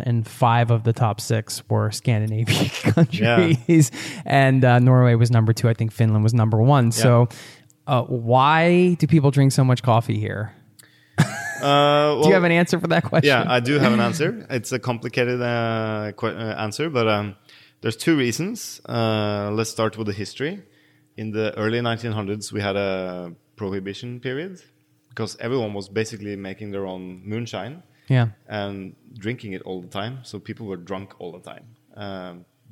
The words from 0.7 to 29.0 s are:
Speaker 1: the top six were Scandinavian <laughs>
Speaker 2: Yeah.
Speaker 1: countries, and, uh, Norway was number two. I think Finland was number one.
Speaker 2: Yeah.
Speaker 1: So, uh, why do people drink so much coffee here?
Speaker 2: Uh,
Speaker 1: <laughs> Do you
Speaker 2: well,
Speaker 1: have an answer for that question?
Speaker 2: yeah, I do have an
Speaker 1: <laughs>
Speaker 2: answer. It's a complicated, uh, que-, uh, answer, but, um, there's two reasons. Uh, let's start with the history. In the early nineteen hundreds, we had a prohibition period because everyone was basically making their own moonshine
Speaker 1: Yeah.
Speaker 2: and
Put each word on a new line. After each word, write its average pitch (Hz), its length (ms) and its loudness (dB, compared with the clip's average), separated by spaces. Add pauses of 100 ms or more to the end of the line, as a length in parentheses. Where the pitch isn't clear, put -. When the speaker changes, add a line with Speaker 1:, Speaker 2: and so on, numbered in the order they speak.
Speaker 1:
the 117 100 2
top 107 260 -2
six - 500 -6
were 107 200 0
Scandinavian 110 760 0 (100)
<laughs> - 100 -6 (260)
Speaker 2:
Yeah. 165 440 4
Speaker 1:
countries, 160 360 4 (360)
and, 135 360 4
uh, 123 140 6
Norway 123 380 6
was 117 160 4
number 113 200 4
two. 113 160 2
I 113 60 4
think 110 180 -2
Finland 107 320 2
was 113 120 2
number 110 260 4
one. 131 240 4
Speaker 2:
Yeah. 113 60 2
Speaker 1:
So, 120 380 4 (580)
uh, 127 160 0
why 156 960 4
do 156 80 2
people 143 240 4
drink 135 220 4
so 139 100 4
much 127 180 2
coffee 110 380 0
here? 104 340 -6 (640)
Speaker 2:
Uh, 151 60 4
Speaker 1:
<laughs> - 0 -
Do 784 420 -6
you 147 540 4
Speaker 2:
well, 156 140 6
Speaker 1:
have 185 100 4
an 175 80 2
answer 170 280 2
for 170 80 -6
that 165 160 2
question? - 260 0
Speaker 2:
yeah, 127 180 2
I 123 120 2
do 135 200 0
have - 120 4
an - 80 2
Speaker 1:
<laughs> 120 100 0
Speaker 2:
answer. 165 420 -4
It's 123 200 -6
a 131 60 -4
complicated, 123 640 -4
uh, 113 760 -4
que-, - 140 -4
uh, 104 300 -8
answer, 110 320 -6
but, 120 160 0
um, 104 280 0 (460)
there's - 160 -6
two 165 180 2
reasons. 151 720 -4
Uh, 107 640 -2
let's 110 200 -4
start 110 260 -2
with 110 80 -6
the 101 80 -4
history. 135 480 -8 (560)
In 110 140 -10
the 110 260 -4
early 110 240 -2
nineteen 117 300 -4
hundreds, 104 420 -6
we 104 80 -4
had 98 140 -2
a 92 580 -6 (220)
prohibition 98 640 -10
period 151 420 -10 (480)
because - 300 -10
everyone 120 360 -4
was 98 120 -10
basically 104 480 -8
making 98 360 -12
their 98 160 -8
own 92 360 -12
moonshine 113 600 -10 (240)
Speaker 1:
Yeah. 123 220 2 (180)
Speaker 2:
and 101 480 -10 (240)